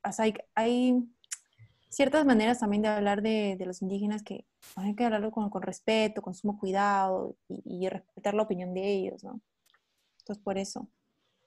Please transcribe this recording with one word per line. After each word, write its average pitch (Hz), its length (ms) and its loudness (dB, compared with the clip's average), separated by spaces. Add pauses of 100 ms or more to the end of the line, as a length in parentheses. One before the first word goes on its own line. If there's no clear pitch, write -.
o 202 40 -4
sea, 220 120 0
hay, 214 100 2 (200)
hay 247 500 4 (840)
ciertas 285 380 4
maneras 233 340 6
también 208 220 0
de 220 60 2
hablar 202 340 2
de, 214 360 0
de 185 80 -6
los 185 160 -8
indígenas 208 400 -2
que - 240 -12 (300)
hay 202 200 -2
que 240 80 2
hablarlo 220 260 0
con, 214 200 -2
con 190 120 -6
respeto, 220 600 0
con 185 120 -8
sumo 208 240 -4
cuidado 190 760 2 (120)
y, - 160 -10
y 185 240 -4
respetar 196 460 -6
la 214 80 2
opinión 180 320 -4
de 190 180 -2
ellos, 190 320 -2
¿no? 196 160 -12 (800)
Entonces, 208 220 -10
por 196 160 -2
eso. - 300 -8 (580)